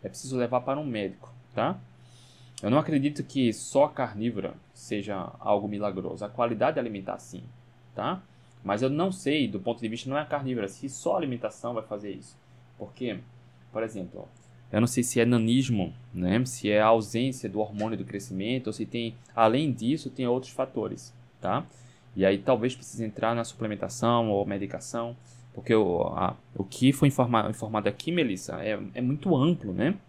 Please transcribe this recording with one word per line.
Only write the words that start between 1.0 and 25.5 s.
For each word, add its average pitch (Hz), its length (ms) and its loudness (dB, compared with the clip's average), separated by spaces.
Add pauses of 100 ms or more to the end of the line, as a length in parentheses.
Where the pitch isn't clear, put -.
tá? 139 260 0 (840)
Eu 104 80 2
não 139 80 6
acredito 147 440 0
que 123 300 2
só 139 340 2
carnívora 104 680 -4 (180)
seja 101 560 -6 (100)
algo 104 280 2
milagroso. 101 580 -4
A 104 40 -8
qualidade 123 500 0
alimentar, 101 400 -6
sim, - 240 -16 (500)
tá? 156 300 -4 (400)
Mas 104 180 0
eu 131 80 2
não 165 220 2
sei, 147 360 2
do 101 120 -4
ponto 117 220 -2
de 117 60 -4
vista, 120 220 -6
não 139 80 -2
é 151 40 0
a 147 40 -4
carnívora, 131 420 -2
se 135 220 -8
só 170 240 -2
a 190 40 2
alimentação 120 580 -4
vai 110 80 -4
fazer 104 280 -8
isso. 95 240 -14 (420)
Porque, 107 420 -8 (520)
por 110 120 -2
exemplo, 107 420 -8
ó, - 160 -20 (300)
eu 104 80 2
não 120 80 4
sei 123 160 0
se 123 160 2
é 117 60 6
nanismo, 117 680 4 (200)
né? 90 320 2
Se - 260 -2
é 104 80 6
a 107 80 6
ausência 117 640 2
do 101 100 -4
hormônio 104 380 -2
do 92 80 -6
crescimento, 101 640 -4
ou 110 60 -4
se 113 120 -6
tem, 117 300 -6 (200)
além 123 360 6
disso, 123 380 -2
tem 127 160 -6
outros 123 280 0
fatores, - 600 -6 (280)
tá? 98 240 -2 (500)
E 95 100 4
aí 98 120 6
talvez 123 380 0
precise - 280 -10
entrar 110 320 0
na 117 80 0
suplementação 113 840 0
ou 101 160 2
medicação, 101 680 -6 (380)